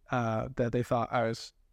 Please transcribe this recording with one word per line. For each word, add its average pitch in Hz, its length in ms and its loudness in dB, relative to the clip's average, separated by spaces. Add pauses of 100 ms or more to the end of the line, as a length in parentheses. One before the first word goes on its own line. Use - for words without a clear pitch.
(100)
uh, 117 460 0
that 117 160 2
they 123 100 2
thought 117 300 0
I 117 160 2
was, - 240 -6 (200)